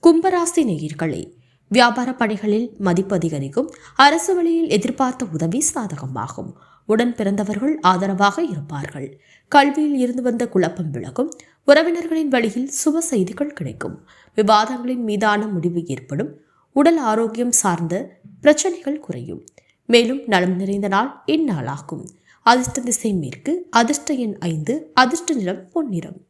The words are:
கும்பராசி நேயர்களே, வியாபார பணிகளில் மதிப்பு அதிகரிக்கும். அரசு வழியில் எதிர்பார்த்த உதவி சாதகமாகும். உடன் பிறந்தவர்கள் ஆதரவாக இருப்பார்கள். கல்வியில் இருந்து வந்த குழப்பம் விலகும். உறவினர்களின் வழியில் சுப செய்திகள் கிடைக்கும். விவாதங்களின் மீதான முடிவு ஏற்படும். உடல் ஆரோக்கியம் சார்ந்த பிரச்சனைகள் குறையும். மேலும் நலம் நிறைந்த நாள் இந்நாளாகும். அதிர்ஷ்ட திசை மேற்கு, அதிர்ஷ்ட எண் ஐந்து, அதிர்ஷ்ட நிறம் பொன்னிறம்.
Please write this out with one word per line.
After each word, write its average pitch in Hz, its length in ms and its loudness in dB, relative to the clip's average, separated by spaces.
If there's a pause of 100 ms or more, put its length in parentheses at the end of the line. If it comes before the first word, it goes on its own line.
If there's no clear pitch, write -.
கும்பராசி 339 560 4
நேயர்களே, 156 720 -4 (360)
வியாபார 240 460 4
பணிகளில் 214 640 -2
மதிப்பு 190 380 0
அதிகரிக்கும். 160 560 -2 (240)
அரசு 330 400 4
வழியில் 330 340 0
எதிர்பார்த்த 254 640 -2
உதவி 170 300 -2 (100)
சாதகமாகும். 131 800 -8 (340)
உடன் 233 300 2
பிறந்தவர்கள் 208 640 -2
ஆதரவாக 196 640 2
இருப்பார்கள். 143 760 -8 (280)
கல்வியில் 285 500 4
இருந்து 247 240 0
வந்த 240 260 -2
குழப்பம் 165 440 0
விலகும். 139 400 -4 (340)
உறவினர்களின் 320 600 4
வழியில் 247 440 0 (140)
சுப 302 120 2
செய்திகள் 285 560 -2
கிடைக்கும். - 520 -10 (300)
விவாதங்களின் 240 680 0
மீதான 208 440 0
முடிவு 170 380 -2
ஏற்படும். 143 520 -8 (360)
உடல் 311 240 4
ஆரோக்கியம் 226 540 -2
சார்ந்த 175 680 -2 (240)
பிரச்சனைகள் 302 580 2
குறையும். 120 460 -12 (400)
மேலும் 233 400 4
நலம் 185 300 2
நிறைந்த 196 320 -4
நாள் 202 220 0 (180)
இந்நாளாகும். 165 800 -4 (380)
அதிர்ஷ்ட 247 380 4
திசை 233 320 -2
மேற்கு, 190 560 -4
அதிர்ஷ்ட 262 440 0
எண் 233 260 -4
ஐந்து, 175 540 -4
அதிர்ஷ்ட 294 400 2
நிறம் 185 360 -4
பொன்னிறம். 202 480 -6 (120)